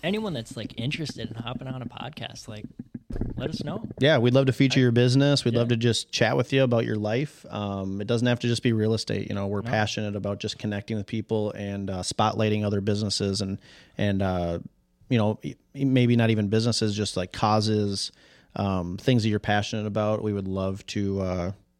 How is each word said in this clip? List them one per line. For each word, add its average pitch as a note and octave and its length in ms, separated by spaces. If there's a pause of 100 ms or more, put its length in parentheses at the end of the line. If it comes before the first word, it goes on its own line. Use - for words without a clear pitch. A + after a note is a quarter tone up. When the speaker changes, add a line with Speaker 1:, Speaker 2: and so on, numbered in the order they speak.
Speaker 1:
anyone G#3 300
that's, A#2 220
like, G#2+ 220
interested C3 500
in A2 60
hopping A#2+ 320
on C3 160
a A2+ 40
podcast, - 600
like, G#2+ 180 (720)
let - 140
us - 140
know. F3+ 200 (140)
Speaker 2:
Yeah, A#2+ 200
we'd A#2+ 160
love C3+ 120
to C3 60
feature C3+ 280
Speaker 1:
I - 20
Speaker 2:
your B2 100
business. C3 520
We'd A#2 100
love A#2 160
Speaker 1:
Yeah. A#2+ 60
Speaker 2:
to A2+ 40
just A#2 320
chat A#2+ 240
with C3 160
you C3+ 100
about A#2+ 220
your A2+ 120
life. A2 540
Um, G2 500
it G#2 60
doesn't A#2 200
have A#2+ 140
to A#2+ 80
just A#2 140
be A#2+ 100
real A2 220
estate. G#2 340
You G2+ 60
know, G2+ 120
we're G2+ 160
Speaker 1:
No. A#2 80
Speaker 2:
passionate G#2+ 460
about G2+ 240
just - 180
connecting G#2 380
with G2+ 100
people G#2+ 460
and, G2+ 380
uh, F#2 120
spotlighting G#2+ 640
other G#2 160
businesses G2+ 600
and, G2 180 (400)
and, G2 240
uh, F2 360 (500)
you B2 100
know, G#2+ 240
e-, - 120 (200)
maybe B2+ 420
not A2+ 140
even G#2+ 180
businesses, A2 480
just, G#2 200
like, F#2 160
causes, G#2+ 800 (440)
um, F#2+ 420
things B2 240
that A2 60
you're G#2 100
passionate G#2 480
about. G#2+ 360
We G#2+ 100
would G2 160
love F#2+ 400
to, G2 320
uh, F#2 320 (280)